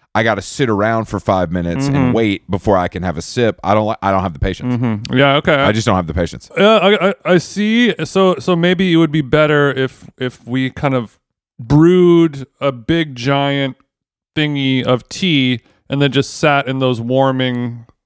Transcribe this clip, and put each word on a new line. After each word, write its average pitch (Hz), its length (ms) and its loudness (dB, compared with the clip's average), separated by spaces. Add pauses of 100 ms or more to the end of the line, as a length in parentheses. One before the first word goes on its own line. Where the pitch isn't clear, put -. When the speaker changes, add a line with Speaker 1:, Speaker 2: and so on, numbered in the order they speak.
(140)
Speaker 1:
I 113 80 0
gotta 104 200 0
sit - 280 -4
around 110 360 0
for 101 120 -6
five 92 320 0
minutes 87 380 -2
and 139 80 0
Speaker 2:
Mm-hmm. 127 160 2
Speaker 1:
wait 104 360 -2
before 98 300 0
I 90 80 0
can 87 160 -8
have 87 160 -4
a 90 40 -6
sip. 113 420 -2
I 98 100 2
don't 107 140 2
li-, 110 120 -4
I 98 120 0
don't 95 100 2
have 92 100 -4
the 71 60 -14
patience. 120 380 -4
Speaker 2:
Mm-hmm. 117 400 -4
Yeah, 139 220 4
okay. 156 180 0
Speaker 1:
I 135 160 2
just 107 120 -2
don't 101 120 2
have 90 100 -2
the 80 80 -6
patience. 85 420 -6
Speaker 2:
Uh, 208 220 4 (240)
I, 190 60 2
I, 190 60 -2 (100)
I 180 140 2
see. 214 680 0
So, 185 340 2
so 180 160 -2
maybe 175 380 2
it 160 40 4
would 160 140 4
be 151 120 0
better 147 500 2
if, 131 360 -6 (100)
if - 280 -8
we 131 240 -2
kind 135 240 -4
of 117 240 -6 (400)
brewed 165 880 4 (140)
a 139 100 0
big 139 460 -4
giant 139 600 -2 (600)
thingy 135 480 0
of 123 240 -2
tea 131 540 0 (280)
and 143 100 -2
then 143 120 2
just 135 220 -2
sat 143 340 0
in 131 100 -4
those 127 220 0
warming 123 840 -2 (200)